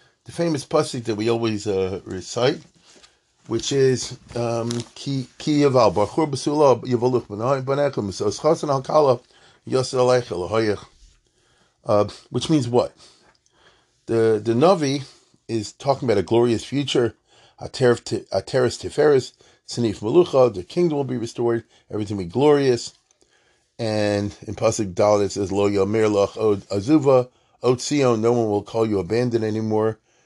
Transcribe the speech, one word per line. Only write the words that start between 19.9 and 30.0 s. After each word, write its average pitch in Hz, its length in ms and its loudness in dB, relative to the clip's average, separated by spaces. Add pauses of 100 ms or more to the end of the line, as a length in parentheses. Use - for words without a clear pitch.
Melucha, 127 540 2
the 92 100 -10
kingdom 175 340 -2
will 143 60 -2
be 127 140 -6
restored, 117 460 -2 (280)
everything 104 260 -6
will 95 80 -6
be 82 40 -10
glorious. 135 640 2 (840)
And 104 580 -2 (120)
in 104 80 -10
Pasuk 110 380 -2
Dalet 104 320 4
it 95 80 -6
says, 95 180 -4
"Lo 101 180 2
Yomer 104 400 2
Lach 101 280 2
Od 107 220 2 (100)
Azuva, 127 600 2 (320)
Od 123 200 2
Sion, 127 400 0
no 113 100 4
one 117 180 0
will 104 140 0
call 113 220 -2
you 104 140 0
abandoned 113 440 -2
anymore, 110 560 -2 (260)